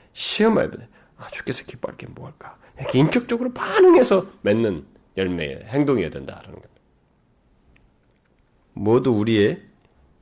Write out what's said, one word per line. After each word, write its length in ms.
시험해야 580
돼. 180
아, 140
주께서 340
기뻐할 320
게 100
뭐할까? 500
이렇게 220
인격적으로 520
반응해서 720
맺는 440
열매의 480
행동이어야 460
된다라는 420
겁니다. 180
모두 360
우리의 500